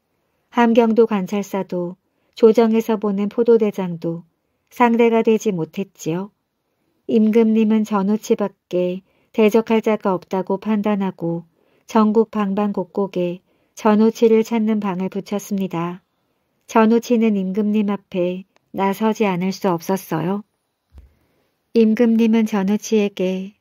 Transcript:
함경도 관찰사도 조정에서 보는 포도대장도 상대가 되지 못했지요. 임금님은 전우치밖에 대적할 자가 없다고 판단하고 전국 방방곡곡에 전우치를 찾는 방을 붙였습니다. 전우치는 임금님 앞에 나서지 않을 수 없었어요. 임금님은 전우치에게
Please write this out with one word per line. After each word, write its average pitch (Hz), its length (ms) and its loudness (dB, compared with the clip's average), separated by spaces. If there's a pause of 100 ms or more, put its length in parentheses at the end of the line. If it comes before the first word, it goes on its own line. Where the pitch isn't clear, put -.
(500)
함경도 233 560 4
관찰사도 185 920 -6 (400)
조정에서 226 640 4
보는 208 300 -4
포도대장도 196 920 -2 (480)
상대가 233 520 2
되지 220 280 0
못했지요. 180 800 -8 (800)
임금님은 220 760 2
전우치밖에 196 1200 -4 (300)
대적할 220 500 2
자가 208 320 -2
없다고 185 440 -6
판단하고 196 840 -4 (420)
전국 214 440 2
방방곡곡에 196 1120 -4 (340)
전우치를 220 680 2
찾는 220 340 -2
방을 190 300 -4
붙였습니다. 185 920 -6 (640)
전우치는 226 720 2
임금님 202 540 -2
앞에 185 540 -4 (260)
나서지 208 560 -2
않을 185 260 -2
수 190 180 -2
없었어요. 175 720 -4 (1300)
임금님은 226 720 4
전우치에게 202 1160 -2